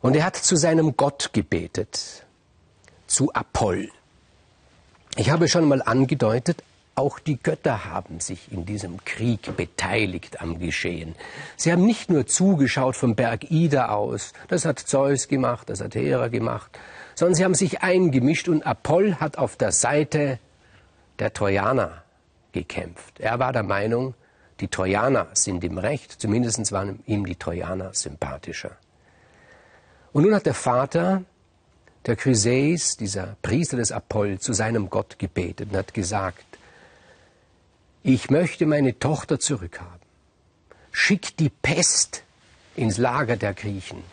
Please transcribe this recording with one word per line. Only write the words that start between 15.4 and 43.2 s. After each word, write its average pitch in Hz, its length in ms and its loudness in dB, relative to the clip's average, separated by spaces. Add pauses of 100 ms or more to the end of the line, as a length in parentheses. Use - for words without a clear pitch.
das 110 120 -6
hat - 140 -8
Hera 123 320 0
gemacht, 117 500 -4 (380)
sondern 180 200 4
sie 170 80 4
haben 185 120 4
sich - 260 0
eingemischt 165 680 4
und 156 180 2
Apoll 170 500 2
hat 151 220 -4
auf 127 200 -2
der 104 140 2
Seite 147 680 2 (800)
der 107 140 -2
Trojaner 101 720 0 (480)
gekämpft. - 680 -10
Er 117 200 -2
war 131 140 0
der 117 100 0
Meinung, 113 520 -2 (440)
die 95 80 -4
Trojaner 101 680 2
sind 90 300 -2
im 87 140 -4
Recht, 117 420 -6
zumindest 113 520 0
waren 98 340 -6
ihm 101 200 -2
die 90 100 -6
Trojaner 90 580 -6
sympathischer. 69 800 -8 (1400)
Und 147 100 4
nun 208 100 6
hat 196 140 2
der 131 80 0
Vater 170 680 0 (840)
der 117 80 2
Chryseis, 131 840 2
dieser 101 440 -6
Priester 139 360 0
des 117 140 -2
Apoll, 104 480 -2
zu - 140 -4
seinem 107 360 0
Gott - 300 -4
gebetet - 520 -6
und 98 60 -2
hat - 160 -4
gesagt: 95 520 -4 (1600)
„Ich - 280 2
möchte 160 360 2
meine 147 320 2
Tochter 147 420 -2
zurückhaben. 90 600 -6 (920)
Schick - 460 -2
die 151 120 2
Pest - 720 -2 (520)
ins 107 220 0
Lager 123 380 0